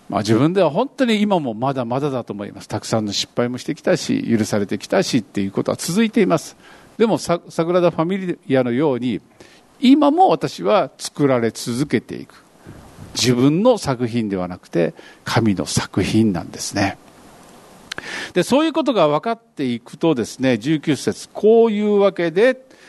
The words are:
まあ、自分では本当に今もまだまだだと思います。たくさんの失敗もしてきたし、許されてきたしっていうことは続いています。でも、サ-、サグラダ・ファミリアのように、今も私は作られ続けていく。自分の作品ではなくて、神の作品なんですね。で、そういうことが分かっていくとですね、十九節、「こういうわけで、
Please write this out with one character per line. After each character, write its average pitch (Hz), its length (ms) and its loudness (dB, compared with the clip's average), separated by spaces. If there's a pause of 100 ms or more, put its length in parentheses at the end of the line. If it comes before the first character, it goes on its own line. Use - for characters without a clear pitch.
ま 98 100 -4
あ、 - 20 0
自 107 160 2
分 151 160 2
で 190 100 2
は 156 80 4
本 220 180 -2
当 - 160 -2
に 220 160 2
今 202 200 2
も 123 140 -4
ま 131 180 -2
だ 131 120 -4
ま 117 140 -4
だ 143 120 -2
だ 127 120 -4
と 107 100 -10
思 101 120 -8
い 101 80 -12
ま 98 80 -18
す。 - 80 -18
た 107 120 -6
く - 40 -12
さ 113 160 -2
ん 107 60 -2
の 101 60 -4
失 - 220 -6
敗 120 140 0
も 123 100 -6
し - 60 -14
て 156 100 -6
き - 60 -12
た - 160 2
し、 107 260 -2
許 110 220 0
さ 107 140 -2
れ 101 80 -2
て 107 120 -4
き - 80 -14
た 190 160 2
し - 160 0
っ 104 40 2
て - 180 -6
い 98 60 -2
う 98 60 -8
こ 120 120 -2
と - 60 -2
は - 60 -2
続 202 280 -2
い 220 60 0
て 233 100 2
い 220 60 4
ま 180 120 2
す。 - 160 -10 (440)
で 226 80 4
も、 180 120 0
サ-、 170 300 -2
サ 165 160 -2
グ 170 80 -2
ラ 180 80 2
ダ・ 175 100 4
フ - 60 -4
ァ 160 80 0
ミ 185 320 -4 (100)
リ 131 120 2
ア 131 40 4
の 123 100 -2
よ 139 220 0
う 120 40 -4
に、 120 220 -4 (600)
今 285 300 6
も 359 180 4
私 - 340 -2
は 180 360 2
作 - 300 0
ら 127 120 2
れ 113 100 0
続 120 360 -4
け 117 140 0
て - 160 -10
い 64 100 -14
く。 - 80 -20 (800)
自 123 200 2
分 147 280 2
の 233 160 4
作 123 280 -2
品 113 220 -2
で 98 80 -2
は 90 120 -4
な 90 100 -12
く - 120 -20
て、 - 240 -2 (300)
神 113 300 0
の 82 120 -4
作 - 360 -4
品 107 300 2
な 82 100 -4
ん - 80 -14
で - 100 -14
す - 140 -10
ね。 98 240 -4 (1400)
で、 180 80 2
そ 254 180 2
う 320 40 2
い 320 40 0
う 294 40 -2
こ 302 120 0
と 269 80 2
が 170 160 4
分 147 160 0
か 233 80 -2
っ 226 60 -4
て - 260 -10
い 120 160 -4
く - 160 -20
と 165 180 2
で 113 120 0
す - 140 -14
ね、 127 180 2
十 147 220 -2
九 147 160 0
節、 - 360 -6
「こ 226 340 4
う 220 60 0
い 208 80 -2
う 208 180 2
わ 196 140 4
け 175 180 -2
で、 240 300 2 (280)